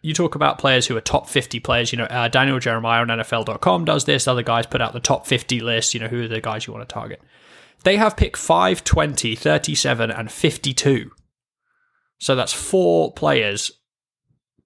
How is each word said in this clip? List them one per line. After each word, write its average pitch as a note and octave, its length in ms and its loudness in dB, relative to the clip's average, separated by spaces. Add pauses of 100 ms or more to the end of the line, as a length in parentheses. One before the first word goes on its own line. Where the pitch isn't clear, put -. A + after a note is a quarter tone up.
You D#3 140 -4
talk E3 220 0
about C#3+ 220 2
players C3 280 2
who B2 100 -4
are A2 40 -2
top - 280 -2
fifty - 300 -2
players. A#2+ 320 0
You A#2+ 80 -4
know, A#2 60 -4
uh, A#2 240 -2
Daniel C3 320 2
Jeremiah A#2 400 0
on A#2 100 0
N A2+ 80 -2
F - 140 -4
L A2+ 100 0
dot A2 180 -6
com F3+ 240 2
does D3+ 200 0
this. C#3 240 2
Other B2 160 0
guys A#2 200 0
put A#2+ 160 -4
out A2 120 -2
the B2 80 -10
top - 260 0
fifty B2 320 0
list. A2+ 340 -2
You A#2+ 60 -6
know, A2 80 -6
who A#2+ 160 -4
are A2+ 60 -6
the A2+ 120 -6
guys A2 280 -6
you A2 40 -14
wanna A2+ 120 -14
target? A2 360 -12 (600)
They G3 140 4
have G#3+ 200 2
pick - 200 -2
five, F3+ 480 2
twenty, D3 500 0
thirty-seven, C3+ 760 0
and A2 180 -8
fifty-two. C#3 800 0 (1080)
So C3+ 180 0
that's B2 160 -2
four F3 600 2
players, A2+ 600 0 (920)